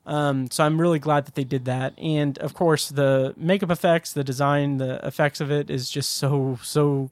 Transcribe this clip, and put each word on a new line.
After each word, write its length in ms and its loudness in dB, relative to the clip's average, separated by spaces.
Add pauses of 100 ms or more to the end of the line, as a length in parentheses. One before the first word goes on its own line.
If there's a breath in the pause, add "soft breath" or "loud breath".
Um, 460 -2
so 120 0
I'm 160 2
really 200 2
glad 260 0
that 100 -20
they 80 -2
did 220 -4
that. 320 -2
And 400 0
of 160 -6
course, 360 2
the 460 2
makeup 360 0
effects, 420 0
the 100 -2
design, 540 0
the 280 -4
effects 360 0
of 100 -4
it 200 -2
is 180 -4
just 260 -4
so, 460 0
so 500 2